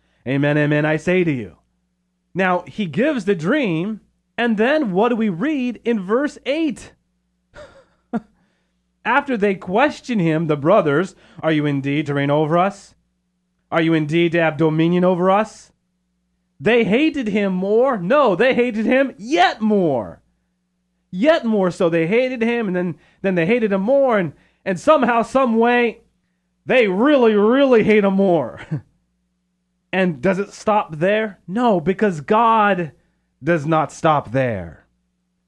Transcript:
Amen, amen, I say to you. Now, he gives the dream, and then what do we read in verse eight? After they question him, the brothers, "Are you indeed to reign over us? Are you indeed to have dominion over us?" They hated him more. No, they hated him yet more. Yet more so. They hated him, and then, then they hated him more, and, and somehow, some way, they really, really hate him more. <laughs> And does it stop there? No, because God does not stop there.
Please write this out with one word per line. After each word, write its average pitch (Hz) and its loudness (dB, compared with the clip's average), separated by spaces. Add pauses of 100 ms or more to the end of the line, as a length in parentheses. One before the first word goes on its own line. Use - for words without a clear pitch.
(280)
Amen, 143 0
amen, 151 0
I 156 0
say 180 0
to 160 -2
you. 107 -8 (760)
Now, 185 -2
he 196 -8
gives 214 -2
the 196 0
dream, 196 -2 (360)
and 226 0
then 254 0
what 208 0
do 247 -2
we 220 -2
read 247 -4
in 233 -2
verse 233 -4
eight? 302 -6 (2000)
After 262 0
they 196 0
question 226 -2
him, 160 0
the 151 0
brothers, 165 0 (260)
"Are 160 0
you 151 0
indeed 143 -2
to 143 -6
reign 143 -2
over 151 0
us? 196 -4 (760)
Are 165 0
you 165 2
indeed 160 0
to 170 0
have 160 0
dominion 165 2
over 185 2
us?" 208 -4 (880)
They 226 2
hated 262 0
him 196 -2
more. 214 0
No, 214 2
they 240 2
hated 233 -2
him 254 0
yet 302 0
more. 156 0 (880)
Yet 262 2
more 202 2
so. 170 0
They 165 0
hated 247 -2
him, 233 -2
and 180 -4
then, 180 -4 (240)
then 190 -2
they 165 0
hated 220 0
him 190 0
more, 247 2
and, 165 -4 (320)
and 190 -4
somehow, 247 2
some 240 0
way, 240 2 (640)
they 220 2
really, 233 4
really 233 4
hate 208 4
him 196 2
more. 175 0 (100)
<laughs> 147 -8 (1080)
And 180 -2
does 180 0
it 202 -8
stop 208 -2
there? 208 -2
No, 208 0
because 185 -2
God 208 2 (520)
does 156 0
not 156 0
stop 147 0
there. 107 -4 (640)